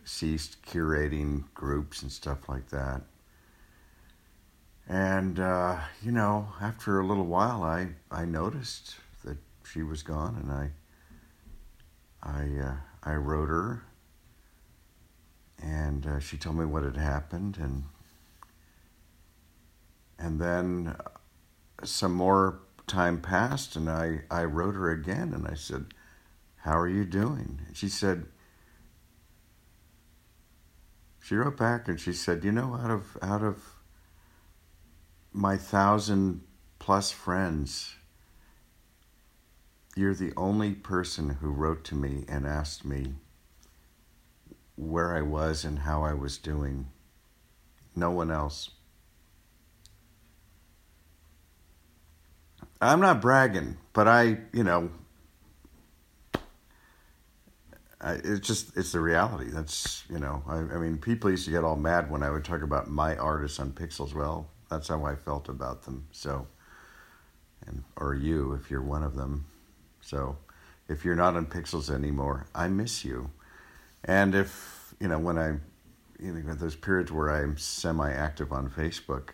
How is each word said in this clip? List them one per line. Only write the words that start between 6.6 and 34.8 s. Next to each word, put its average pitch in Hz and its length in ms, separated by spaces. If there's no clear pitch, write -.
after 104 400
a 95 60
little 98 180
while, 98 380
I, 82 260
I 82 160
noticed 92 720
that 73 140
she - 180
was 78 200
gone, 80 340
and 69 160
I, 71 180
I, 71 400
uh, 67 140
I 76 100
wrote 76 340
her, 101 360
and, 76 440
uh, 73 120
she 71 180
told 78 200
me 82 100
what 73 160
had 69 160
happened, 76 580
and, 69 280
and 82 200
then 87 560
some - 280
more 95 480
time 87 340
passed, 101 560
and 80 120
I, 80 420
I 85 140
wrote 85 300
her 92 160
again, 85 440
and 76 120
I 78 80
said, 71 400
"How 80 220
are 87 100
you 98 160
doing?" 98 640
And - 100
she 101 120
said, 92 380
she - 160
wrote 139 200
back, 117 320
and 82 120
she 90 120
said, 85 320
"You 101 80
know, 123 220
out 120 160
of, 101 320
out 104 200
of 104 200